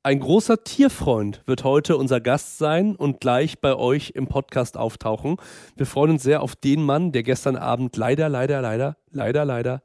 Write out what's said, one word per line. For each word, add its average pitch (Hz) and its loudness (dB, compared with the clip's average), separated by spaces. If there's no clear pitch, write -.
ein 139 0
großer 214 2
Tierfreund 117 0
wird 131 -2
heute 147 4
unser 127 0
Gast 123 -2
sein 175 0
und 143 -4
gleich 131 0
bei 135 2
euch 131 -2
im 131 -4
Podcast - -4
auftauchen. 113 -4
Wir 139 -2
freuen 151 2
uns 143 2
sehr 147 2
auf 139 -8
den 147 2
Mann, 151 0
der 120 -2
gestern 127 0
Abend 123 -4
leider, 143 0
leider, 135 -2
leider, 127 -4
leider, 143 -2
leider, 127 -4